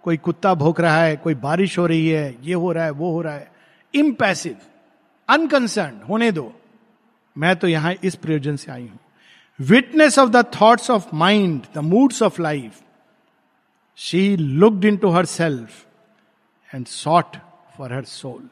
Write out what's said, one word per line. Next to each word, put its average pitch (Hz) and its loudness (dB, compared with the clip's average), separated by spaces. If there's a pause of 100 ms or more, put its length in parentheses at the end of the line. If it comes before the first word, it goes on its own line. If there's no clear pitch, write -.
कोई 165 -2
कुत्ता 180 0
भौंक 156 0
रहा 160 2
है, 160 2
कोई 160 -2
बारिश 165 -2
हो 175 0
रही 160 0
है, 147 -4
ये 160 -8
हो 175 -2
रहा 165 -2
है, 160 -2
वो 156 -6
हो 165 -4
रहा 156 -8
है। 143 -18 (440)
Impassive, 220 -2 (680)
अनकंसर्न्ड, 226 0
होने 220 0
दो, 135 -8 (760)
मैं 170 0
तो 180 -2
यहां 165 0 (100)
इस 185 -2
प्रयोजन 151 -4
से - -14
आई 123 -14
हूं। 101 -20 (680)
Witness 254 6
of 220 -2
the 240 4
thoughts 226 4
of 220 2 (120)
mind, 170 2 (160)
the 156 -2
moods 254 2
of 190 0
life, 147 -6 (1120)
she 196 -2
looked 170 2
into 208 2
herself 165 -2 (1080)
and 127 -12
sought - -2 (460)
for 131 -14
her 127 -8
soul। - -16 (100)